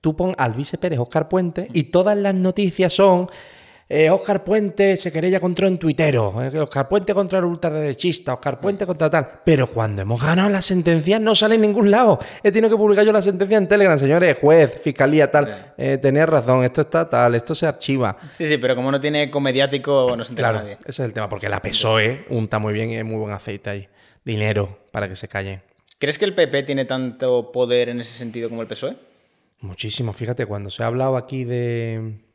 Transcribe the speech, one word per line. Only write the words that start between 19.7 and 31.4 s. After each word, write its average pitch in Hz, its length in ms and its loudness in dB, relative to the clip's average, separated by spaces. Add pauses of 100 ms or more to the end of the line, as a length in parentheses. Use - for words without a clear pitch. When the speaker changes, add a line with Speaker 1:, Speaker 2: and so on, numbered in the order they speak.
Speaker 2:
no 117 60 -8
se 110 80 -12
entera 117 180 -2
Speaker 1:
Claro, 110 160 -2
Speaker 2:
nadie. 104 160 -16
Speaker 1:
ese - 80 -14
es 135 120 -10
el 117 120 -6
tema, 104 160 -6
porque 98 180 -8
la 101 140 -4
pesoe 110 680 0
unta 110 280 -4
muy 107 160 -4
bien 113 160 -4
y 113 60 -8
es 113 100 -8
muy 110 120 -8
buen 104 160 -8
aceite 101 360 -10
ahí. 101 180 -10 (380)
Dinero 107 540 -2 (100)
para 104 180 -6
que 95 80 -12
se 104 120 -14
callen. 98 340 -10 (380)
Speaker 2:
¿Crees 143 180 -4
que - 80 0
el 196 80 -4
P 180 140 2
P 139 160 -2
tiene 135 220 -4
tanto 127 680 -2
poder 123 380 0
en 120 120 -8
ese 117 160 -16
sentido 117 320 -8
como 113 140 -8
el 107 40 -10
pesoe? 135 280 -8 (640)
Speaker 1:
Muchísimo. 107 540 -8
Fíjate, 120 340 -8
cuando 101 240 -10
se - 100 -10
ha 113 60 -2
hablado 131 280 -2
aquí 127 280 -8